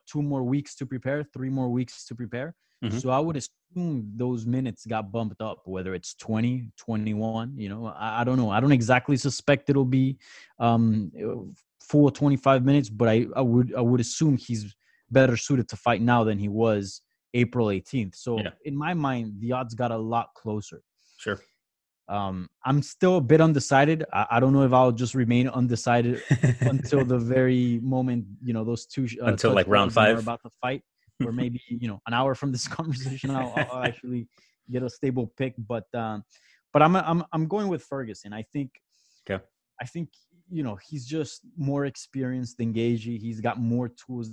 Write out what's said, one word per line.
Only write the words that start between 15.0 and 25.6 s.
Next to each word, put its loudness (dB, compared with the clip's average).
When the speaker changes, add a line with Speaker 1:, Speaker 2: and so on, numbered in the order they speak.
Speaker 1:
better 6
suited -2
to -12
fight 0
now 4
than 0
he -4
was 0
April 0
eighteenth. -4
So -6
Speaker 2:
Yeah. -6
Speaker 1:
in -6
my -4
mind, -4
the -4
odds -6
got -2
a -4
lot -4
closer. -8
Speaker 2:
Sure. -4
Speaker 1:
Um, -6
I'm 2
still 2
a 2
bit 6
undecided. 4
I, 0
I 4
don't 6
know 6
if 4
I'll 6
just -2
remain 4
undecided 0